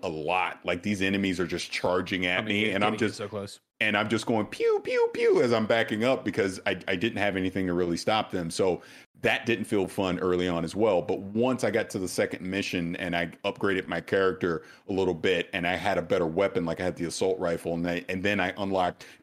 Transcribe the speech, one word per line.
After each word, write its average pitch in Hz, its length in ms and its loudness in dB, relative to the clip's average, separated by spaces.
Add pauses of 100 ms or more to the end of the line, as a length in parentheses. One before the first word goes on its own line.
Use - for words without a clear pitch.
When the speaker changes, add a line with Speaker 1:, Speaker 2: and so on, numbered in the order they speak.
Speaker 1:
a 95 40 -2
lot. 82 560 -2
Like, 90 180 -2
these 101 200 0
enemies 98 380 0
are 87 60 0
just 82 260 -6
charging 90 540 0
at 90 120 2
Speaker 2:
I 101 40 -2
mean, 110 60 -6
Speaker 1:
me, 104 180 0
Speaker 2:
you're 101 100 -2
Speaker 1:
and 101 80 2
I'm 107 80 2
Speaker 2:
getting 107 160 0
Speaker 1:
just 98 100 -6
Speaker 2:
so 104 100 -8
close. 101 320 -10 (200)
Speaker 1:
and 107 160 2
I'm 107 120 2
just 110 180 0
going 110 200 2
pew, 440 360 0
pew, 480 300 2
pew 466 300 4
as 123 100 4
I'm 110 140 2
backing 110 360 2
up, 127 220 2
because 98 420 0
I, 98 120 0 (100)
I 95 80 0
didn't 104 220 -2
have 98 180 0
anything 95 320 -2
to 87 60 0
really 87 220 0
stop 107 360 0
them. 87 180 -4
So 92 320 0 (440)
that 117 180 2
didn't 113 200 0
feel 98 240 2
fun 92 320 0
early 90 260 2
on 85 180 0
as 82 120 -6
well. 98 260 4
But 90 180 -2
once 113 440 0
I 110 80 2
got 107 180 0
to - 80 -4
the 92 80 -4
second - 420 -2
mission 92 480 -2
and 87 200 -2
I 85 100 0 (180)
upgraded 98 440 0
my 85 120 -2
character 92 640 2 (260)
a 104 40 -2
little 92 220 2
bit 85 380 0
and 87 140 -2
I 90 80 2
had 90 240 0
a 85 40 -2
better 87 260 0
weapon, 87 360 0
like 82 160 -4
I 92 40 -2
had 87 100 -2
the 85 120 -6
assault 95 340 0
rifle, 85 340 -2
and 85 140 -2
I, 87 200 -2
and 95 140 -4
then 101 160 2
I 92 180 0
unlocked 95 480 0 (180)